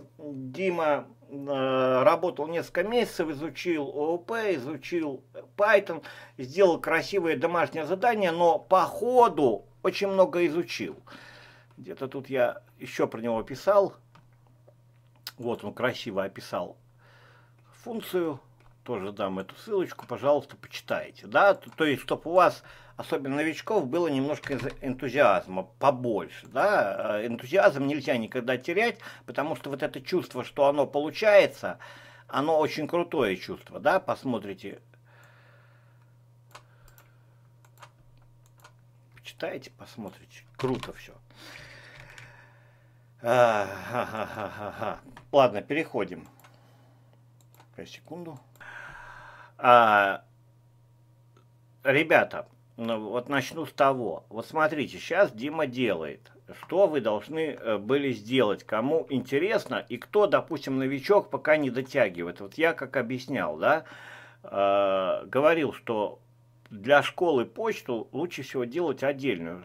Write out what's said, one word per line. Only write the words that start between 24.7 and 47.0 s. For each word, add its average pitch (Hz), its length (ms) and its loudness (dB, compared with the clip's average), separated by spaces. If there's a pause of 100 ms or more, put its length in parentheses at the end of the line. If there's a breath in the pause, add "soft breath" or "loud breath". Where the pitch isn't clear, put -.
энтузиазма 120 840 2 (160)
побольше. 123 680 0
Да? 110 720 0
Э, 110 60 -4
энтузиазм 135 640 2
нельзя 143 300 -2
никогда 123 400 -4
терять, 196 420 -2 (260 loud breath)
потому 147 300 -4
что - 160 -12
вот 139 100 -8
это 147 200 -6
чувство, 135 420 -4
что 143 240 2
оно 143 180 4
получается, 165 960 4 (480 loud breath)
оно 151 320 2
очень 151 280 0
крутое 151 500 0
чувство. - 420 -12
Да? 156 200 4
Посмотрите. 101 800 -6 (4000 soft breath)
Почитайте, - 640 -12
посмотрите. - 640 -16 (140)
Круто 127 360 -4
всё. - 200 -20 (2000 loud breath)
А, 117 420 4
ха, 98 400 -6
ха, 107 220 -8
ха, 104 220 -8
ха, 104 220 -10
ха. 101 280 -6 (320)
Ладно, 117 320 4
переходим. 110 640 -6 (1500 soft breath)